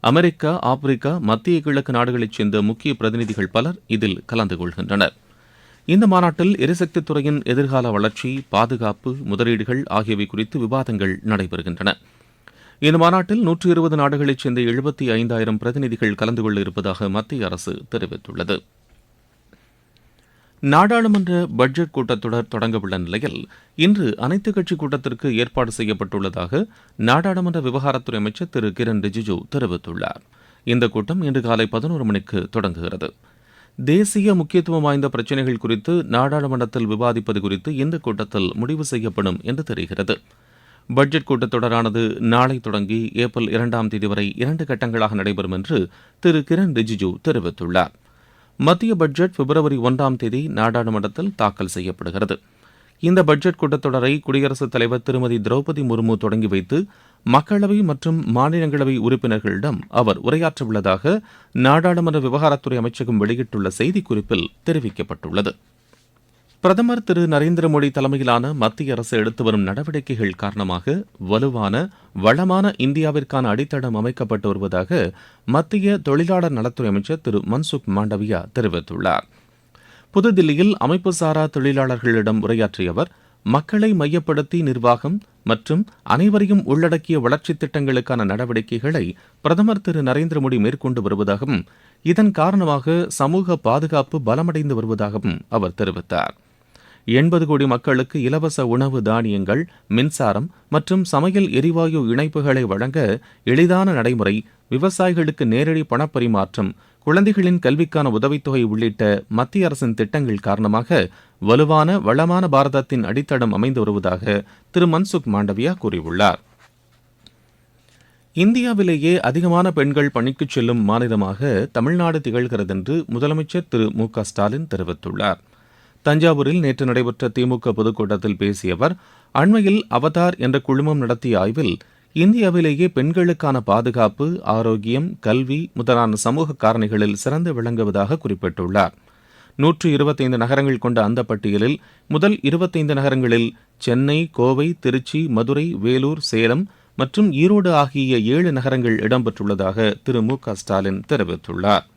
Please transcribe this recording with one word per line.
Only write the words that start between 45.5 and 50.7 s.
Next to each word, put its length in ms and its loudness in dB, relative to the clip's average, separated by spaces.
என்று 380 -2
திரு 260 4
கிரண் 260 0
ரிஜிஜு 380 -2
தெரிவித்துள்ளார். 720 0
மத்திய 340 2
பட்ஜெட் 400 0
பிப்ரவரி 420 0
ஒன்றாம் 400 0
தேதி 220 -4
நாடாளுமன்றத்தில் 880 -2